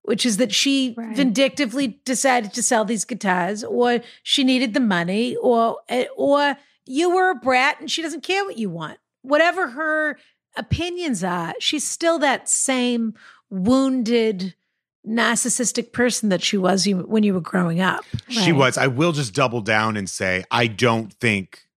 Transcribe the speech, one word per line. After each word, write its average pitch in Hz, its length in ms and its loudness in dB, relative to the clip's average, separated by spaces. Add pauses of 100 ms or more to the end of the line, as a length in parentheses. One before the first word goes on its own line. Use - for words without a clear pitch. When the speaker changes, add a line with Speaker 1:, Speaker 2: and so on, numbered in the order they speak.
Speaker 1:
which - 240 -2
is 214 120 0
that 226 140 0
she 262 460 0
Speaker 2:
Right. 226 180 -10
Speaker 1:
vindictively 269 880 0
decided 247 520 0
to 240 80 -4
sell 220 200 2
these 208 220 -4
guitars, 196 580 -2
or 240 360 0 (240)
she - 200 0
needed 254 300 2
the 285 60 2
money, 196 560 0
or, 233 420 2 (380)
or 277 420 2 (300)
you 320 240 0
were 370 180 2
a 370 60 -2
brat 254 440 0
and 302 120 -10
she 330 100 -4
doesn't 311 220 -8
care 392 200 -2
what 381 140 -8
you 208 140 -4
want. 160 260 -10 (240)
Whatever 320 460 2
her 311 500 -4 (380)
opinions 320 680 -4
are, 175 360 -4
she's - 280 -4
still 330 300 0
that 262 320 0
same 240 640 0 (380)
wounded, 220 1040 2 (520)
narcissistic 226 840 0
person 240 380 0
that 180 120 2
she - 160 0
was 185 300 2
you, 196 100 2
when 214 240 0
you 202 140 4
were 180 60 0
growing 170 380 0
up. 185 240 0 (260)
Speaker 3:
She 208 220 2
Speaker 2:
Right. 147 80 4
Speaker 3:
was. 127 200 4
I 131 80 4
will 147 240 2
just 139 240 -4
double 123 260 0
down 107 340 2
and 98 140 -4
say, 92 400 -2
I 120 160 2
don't 113 480 0
think 104 540 -2 (120)